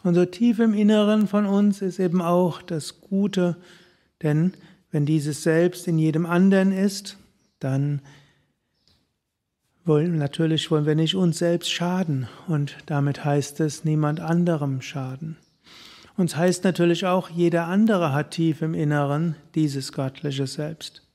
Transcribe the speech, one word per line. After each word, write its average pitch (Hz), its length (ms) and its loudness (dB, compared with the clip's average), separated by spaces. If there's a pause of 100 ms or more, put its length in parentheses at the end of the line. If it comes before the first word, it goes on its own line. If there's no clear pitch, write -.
Und 175 100 2
so 175 100 4
tief 226 360 0
im 220 160 2
Inneren 214 520 4
von 208 200 0
uns 202 340 2
ist 180 180 -4
eben 180 220 2
auch 175 400 2
das - 400 -10
Gute, 196 560 0 (640)
denn 156 320 2 (380)
wenn 147 160 0
dieses 151 340 -2
Selbst 170 460 2
in 165 100 0
jedem 156 300 2
anderen 190 440 4
ist, 196 460 -4 (420)
dann 139 420 -2 (1800)
wollen, 160 360 2
natürlich 156 500 -2
wollen 151 160 2
wir 151 80 2
nicht 160 220 0
uns 175 240 2
selbst 170 320 0
schaden 170 560 -2 (200)
und 147 380 -4
damit 143 400 -2
heißt 143 360 -2
es, 151 220 -4
niemand 151 360 0
anderem 160 600 -2
schaden. 135 560 -10 (800)
Und 170 120 0
es 131 80 -6
heißt 175 260 0
natürlich 175 440 2
auch, 180 240 0
jeder 170 340 2
andere 185 480 2
hat 147 180 -2
tief 165 300 0
im 160 140 -4
Inneren 147 600 0 (200)
dieses 139 360 -2
göttliche 135 540 -6
Selbst. 151 560 -12 (140)